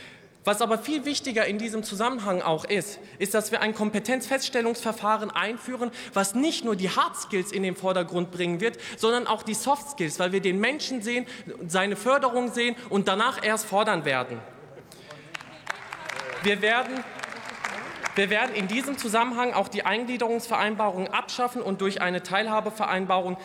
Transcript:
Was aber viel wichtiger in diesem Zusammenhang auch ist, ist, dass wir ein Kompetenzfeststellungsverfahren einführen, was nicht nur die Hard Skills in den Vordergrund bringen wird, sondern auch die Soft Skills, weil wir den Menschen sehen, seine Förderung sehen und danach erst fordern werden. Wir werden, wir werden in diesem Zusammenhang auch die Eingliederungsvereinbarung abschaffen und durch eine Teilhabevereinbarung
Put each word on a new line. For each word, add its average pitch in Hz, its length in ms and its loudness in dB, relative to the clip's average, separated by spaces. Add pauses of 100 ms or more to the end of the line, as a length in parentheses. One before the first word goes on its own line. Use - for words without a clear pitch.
(440)
Was 208 200 2
aber 214 160 2
viel 277 260 -2
wichtiger 269 400 0
in 208 140 0
diesem 220 240 -4
Zusammenhang 202 580 0
auch 156 240 2
ist, 196 320 -2 (220)
ist, 202 160 0
dass 214 160 2
wir 226 100 0
ein 214 140 2
Kompetenzfeststellungsverfahren 220 1500 0
einführen, 233 640 -4 (240)
was 196 180 4
nicht 285 320 2
nur 220 100 2
die 185 140 0
Hard 302 260 2
Skills 185 360 -2
in 202 100 -2
den 185 140 0
Vordergrund 180 560 0
bringen 175 280 0
wird, 226 200 0 (180)
sondern 240 300 2
auch 214 160 0
die 220 100 -2
Soft 269 380 0
Skills, 160 260 -2
weil 180 140 2
wir 196 100 2
den 180 180 2
Menschen 254 440 0
sehen, 240 240 -2 (400)
seine 190 280 2
Förderung 247 560 2
sehen 240 240 2 (140)
und 202 180 2
danach 220 360 2
erst 214 240 2
fordern 196 360 2
werden. 127 360 0 (2000)
Wir 196 220 2
werden, 240 400 2 (1120)
wir 196 160 4
werden 220 240 2
in 202 120 0
diesem 262 300 -2
Zusammenhang 240 560 2
auch 196 140 2
die - 180 -4
Eingliederungsvereinbarung 220 1200 0
abschaffen 247 520 -2
und 196 200 -2
durch 196 200 0
eine 180 220 2
Teilhabevereinbarung 190 1200 0